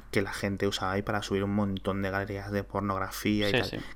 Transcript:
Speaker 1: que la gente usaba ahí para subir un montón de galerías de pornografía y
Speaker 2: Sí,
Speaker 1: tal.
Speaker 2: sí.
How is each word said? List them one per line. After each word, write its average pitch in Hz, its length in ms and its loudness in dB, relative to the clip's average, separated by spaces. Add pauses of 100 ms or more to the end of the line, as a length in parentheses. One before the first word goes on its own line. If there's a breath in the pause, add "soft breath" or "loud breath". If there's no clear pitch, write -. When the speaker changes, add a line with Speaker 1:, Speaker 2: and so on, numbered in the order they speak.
(100)
Speaker 1:
que 107 100 2
la 98 140 -2
gente 98 320 0
usaba 95 260 0
ahí 98 80 2
para 104 220 0
subir 98 200 2
un 101 120 2
montón 98 480 0
de 98 80 0
galerías 98 420 -2
de 98 120 0
pornografía 101 840 0
y 101 40 2
Speaker 2:
Sí, 127 80 4
Speaker 1:
tal. 98 100 2
Speaker 2:
sí. - 60 -6 (200 loud breath)